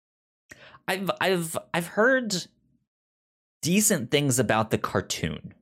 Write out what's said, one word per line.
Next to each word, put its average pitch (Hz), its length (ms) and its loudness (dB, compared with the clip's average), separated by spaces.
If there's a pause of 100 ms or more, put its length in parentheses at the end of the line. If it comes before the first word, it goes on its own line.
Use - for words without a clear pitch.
(880)
I've, 190 220 -2 (100)
I've, 170 360 0 (160)
I've 170 160 -2
heard 220 580 0 (1120)
decent 180 500 0
things 143 280 2
about 110 320 2
the 110 80 2
cartoon. - 840 -4